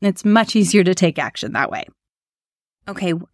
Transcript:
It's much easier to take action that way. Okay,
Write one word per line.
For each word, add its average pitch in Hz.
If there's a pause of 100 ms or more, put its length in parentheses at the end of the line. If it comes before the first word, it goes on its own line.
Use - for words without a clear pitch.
It's 196
much 214
easier 202
to 185
take 175
action 110
that 131
way. - (1000)
Okay, 185 (200)